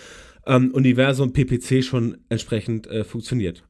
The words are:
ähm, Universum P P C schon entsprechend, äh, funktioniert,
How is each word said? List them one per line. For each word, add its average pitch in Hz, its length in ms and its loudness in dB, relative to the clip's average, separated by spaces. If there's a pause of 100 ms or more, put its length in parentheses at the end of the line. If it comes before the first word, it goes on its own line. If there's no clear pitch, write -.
(480)
ähm, 127 240 4
Universum 131 640 2
P 143 120 2
P 127 140 -2
C 131 220 0
schon 120 360 -2 (120)
entsprechend, 113 580 -4
äh, 110 160 -6
funktioniert, 95 680 -6